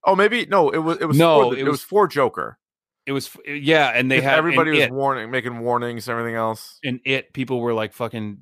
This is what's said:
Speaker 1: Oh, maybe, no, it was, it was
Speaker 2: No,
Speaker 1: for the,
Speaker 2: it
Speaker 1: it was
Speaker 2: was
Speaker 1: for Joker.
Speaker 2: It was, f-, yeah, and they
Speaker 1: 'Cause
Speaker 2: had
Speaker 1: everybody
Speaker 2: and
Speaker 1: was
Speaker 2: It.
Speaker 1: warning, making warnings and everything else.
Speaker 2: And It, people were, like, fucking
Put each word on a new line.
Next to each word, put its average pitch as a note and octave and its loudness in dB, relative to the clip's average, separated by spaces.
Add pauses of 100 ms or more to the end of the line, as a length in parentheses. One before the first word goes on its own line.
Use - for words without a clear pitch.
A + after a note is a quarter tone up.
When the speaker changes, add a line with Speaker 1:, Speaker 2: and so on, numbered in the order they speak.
Speaker 1:
Oh, F#3+ 4
maybe, G#3 2
no, F3+ 2
it - -2
was, D#3+ -2
it E3 -2
was C#3+ 2
Speaker 2:
No, D#3 6
Speaker 1:
for B2+ -2
the, C3+ -6
Speaker 2:
it C3+ -4
Speaker 1:
it - -
was D3 0
Speaker 2:
was C#3 -6
Speaker 1:
for G3 2
Joker. G#2+ -4 (480)
Speaker 2:
It C#3 -8
was, C3+ -6
f-, - -20
yeah, D3 2
and B2+ 0
they C3 4
Speaker 1:
'Cause B2+ 2
Speaker 2:
had C#3 2
Speaker 1:
everybody E3 2
Speaker 2:
and D3+ 2
Speaker 1:
was C#3+ 4
Speaker 2:
It. A#2+ -4
Speaker 1:
warning, C3 -2
making A#2+ -6
warnings A#2+ -4
and A#2+ -4
everything A#2 -6
else. A2+ -6
Speaker 2:
And B2+ -6
It, C3+ -4
people B2+ -6
were, A#2+ -2
like, A2 -4
fucking G#2+ -8